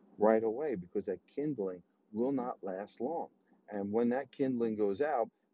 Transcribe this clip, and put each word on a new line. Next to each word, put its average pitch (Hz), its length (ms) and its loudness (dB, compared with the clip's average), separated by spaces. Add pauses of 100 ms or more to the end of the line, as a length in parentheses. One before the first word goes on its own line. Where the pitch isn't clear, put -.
(180)
right 110 260 6
away, 120 300 0
because 92 320 -4
that 92 120 -4 (160)
kindling 104 480 -4 (300)
will 120 200 0
not 123 300 -2
last 98 380 -6
long. 135 280 -4 (420)
And 101 220 -4
when 120 180 2
that 131 220 -2
kindling 117 440 0
goes 101 240 2
out, 147 280 2 (260)